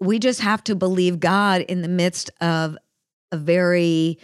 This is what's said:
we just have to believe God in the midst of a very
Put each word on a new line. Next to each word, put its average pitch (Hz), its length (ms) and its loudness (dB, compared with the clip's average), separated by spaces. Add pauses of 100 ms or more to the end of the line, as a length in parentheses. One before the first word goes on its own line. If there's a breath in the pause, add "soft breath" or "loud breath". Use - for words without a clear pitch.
we 202 180 0
just 240 220 -2
have 214 240 -2
to 220 100 -2
believe 180 460 0
God 190 420 2
in 180 200 -4
the 165 60 -4
midst 180 420 -2 (100)
of 160 380 -2 (520)
a 180 60 -6
very 170 880 2